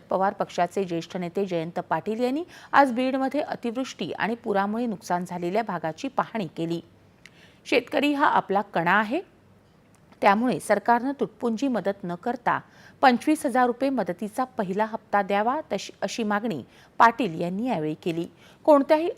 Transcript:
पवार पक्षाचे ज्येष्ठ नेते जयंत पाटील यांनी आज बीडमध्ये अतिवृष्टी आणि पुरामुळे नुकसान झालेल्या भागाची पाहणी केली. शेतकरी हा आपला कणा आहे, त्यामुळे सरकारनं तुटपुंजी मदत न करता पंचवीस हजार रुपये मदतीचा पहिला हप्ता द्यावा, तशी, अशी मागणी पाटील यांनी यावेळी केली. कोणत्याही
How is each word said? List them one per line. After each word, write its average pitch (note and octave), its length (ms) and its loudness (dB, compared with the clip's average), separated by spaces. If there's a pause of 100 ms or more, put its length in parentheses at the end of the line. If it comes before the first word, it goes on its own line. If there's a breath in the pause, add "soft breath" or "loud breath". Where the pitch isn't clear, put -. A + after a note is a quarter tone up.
(100)
पवार F#3+ 220 2
पक्षाचे F#3 520 -2
ज्येष्ठ E3+ 320 -6
नेते F3+ 300 -4
जयंत F3 340 -4
पाटील G#3 420 -4
यांनी C4+ 220 -2 (280 loud breath)
आज C#4 200 6
बीडमध्ये C4 480 -2
अतिवृष्टी A#3+ 720 -6
आणि G#3+ 220 -2
पुरामुळे G#3+ 520 -2
नुकसान F3+ 380 -4
झालेल्या F3 380 -4
भागाची E3+ 460 -6
पाहणी G3 380 -4 (100)
केली. E3+ 240 -2 (840 loud breath)
शेतकरी C#4+ 480 0
हा C#4+ 140 2
आपला - 340 2
कणा F3+ 380 2
आहे, A3+ 400 -4 (840)
त्यामुळे G#3+ 400 4
सरकारनं A#3 600 2
तुटपुंजी A#3+ 480 -2
मदत G3+ 360 -2
न F3 100 -4
करता F3 460 -2 (400 loud breath)
पंचवीस C4+ 460 4
हजार B3 200 4
रुपये B3 240 0
मदतीचा G#3+ 540 -4
पहिला G3+ 400 -2
हप्ता G#3+ 380 -2
द्यावा, G#3+ 380 0 (120)
तशी, - 200 -6 (100)
अशी G3+ 200 -4
मागणी G#3 400 -2 (360 loud breath)
पाटील A3+ 420 4
यांनी F#3 280 -4
यावेळी D#3 260 -2
केली. E3 320 -4 (380 loud breath)
कोणत्याही D#4 540 6